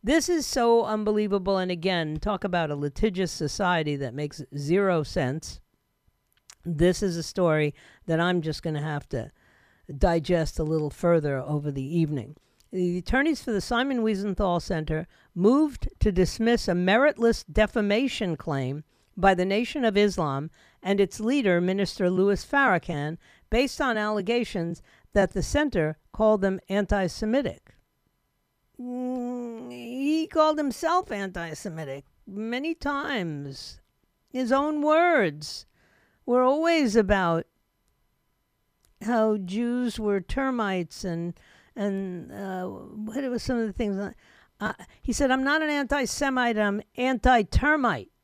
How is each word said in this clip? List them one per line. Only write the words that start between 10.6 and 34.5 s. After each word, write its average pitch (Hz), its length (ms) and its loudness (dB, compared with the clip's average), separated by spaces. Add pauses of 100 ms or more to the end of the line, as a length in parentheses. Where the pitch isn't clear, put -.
little 151 280 0
further 151 480 2
over 147 320 -2
the 139 260 -2
evening. 151 380 0 (360)
The 180 280 -2
attorneys 269 420 0
for 247 100 -6
the 202 80 0
Simon 240 440 -2
Wiesenthal 196 580 0
Center 160 460 -4 (260)
moved 254 560 4 (100)
to 208 120 4
dismiss 220 560 2
a 185 60 2
meritless 226 760 2
defamation 208 880 0
claim 139 460 -4 (340)
by 190 160 6
the 180 100 2
Nation 226 400 -2
of 208 140 2
Islam 160 520 0 (320)
and 196 200 0
its - 180 0
leader, 220 400 2
Minister 185 500 0
Louis 190 360 2
Farrakhan, 170 720 0 (320)
based 254 320 0
on 247 160 0
allegations 208 840 -2 (300)
that 190 200 4
the 180 120 -2
center 202 540 0 (160)
called 214 260 4
them 190 300 0
anti-Semitic. 208 1040 -2 (1040)
Mm, 247 920 -6
he 269 560 -2
called 311 300 2
himself 320 540 0
anti-Semitic 165 920 -8 (220)
many 233 480 -6
times. 180 1080 -6 (480)
His 254 240 0